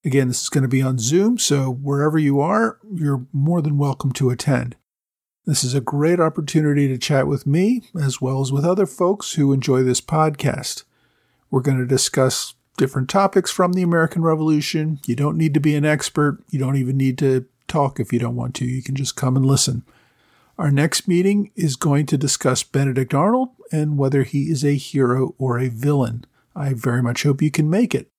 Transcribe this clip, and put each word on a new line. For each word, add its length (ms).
Again, 240
this 140
is 80
gonna 180
be 140
on 160
Zoom, 400
so 320
wherever 480
you 220
are, 400
you're 400
more 300
than 160
welcome 360
to 180
attend. 440
This 180
is 120
a 60
great 380
opportunity 680
to 100
chat 300
with 180
me, 380
as 180
well 220
as 100
with 140
other 220
folks 460
who 200
enjoy 300
this 180
podcast. 840
We're 100
gonna 240
discuss 680
different 320
topics 420
from 220
the 80
American 400
Revolution. 840
You 80
don't 220
need 180
to 60
be 160
an 80
expert. 680
You 100
don't 180
even 180
need 220
to 280
talk 320
if 140
you 60
don't 180
want 180
to. 100
You 160
can 140
just 220
come 180
and 100
listen. 380
Our 140
next 340
meeting 520
is 180
going 300
to 120
discuss 460
Benedict 500
Arnold 360
and 280
whether 260
he 200
is 200
a 140
hero 600
or 220
a 80
villain. 560
I 180
very 300
much 200
hope 180
you 100
can 180
make 240
it. 140